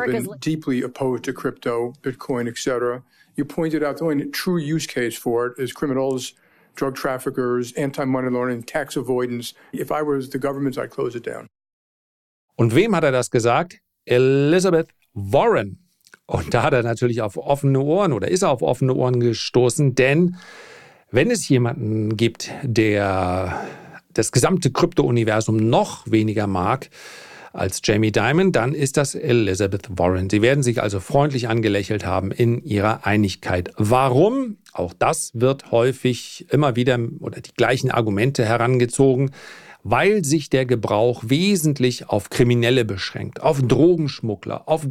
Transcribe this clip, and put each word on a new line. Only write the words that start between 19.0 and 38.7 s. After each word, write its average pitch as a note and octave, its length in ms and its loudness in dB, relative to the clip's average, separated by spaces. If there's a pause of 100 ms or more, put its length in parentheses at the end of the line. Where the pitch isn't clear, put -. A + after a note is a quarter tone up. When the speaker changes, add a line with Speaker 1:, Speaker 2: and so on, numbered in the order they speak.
Speaker 3:
gestoßen, A#2+ 800 2
denn D#3 400 4 (760)
wenn E3 200 2
es A#3 180 -2
jemanden A2 680 0
gibt, A2+ 340 -2 (120)
der G2 1000 0 (540)
das - 160 0
gesamte E3 400 2
Krypto-Universum A#2 840 0
noch B2 520 0
weniger A2 380 0
mag G2 420 -2 (640)
als - 300 -6
Jamie G#2+ 300 0
Dimon, D3 400 2
dann B2+ 220 0
ist C#3+ 220 -2
das C#3+ 200 -2
Elizabeth G2+ 720 0 (100)
Warren. F2+ 320 0
Sie G#2 100 2
werden C3+ 220 4
sich B2 180 0
also G2+ 200 -4
freundlich C3+ 480 0
angelächelt G#2+ 580 -2
haben F#2 240 -2
in A#2 320 0
ihrer G#2 460 0
Einigkeit. F#2+ 680 0
Warum? C3+ 840 2 (140)
Auch F2+ 240 -6
das - 380 -2
wird C3 380 0
häufig B2 800 -2
immer C#3 260 2
wieder B2 200 2 (220)
oder - 220 -12
die - 160 -18
gleichen B2 340 2
Argumente A2+ 540 2
herangezogen, B2 880 2 (500)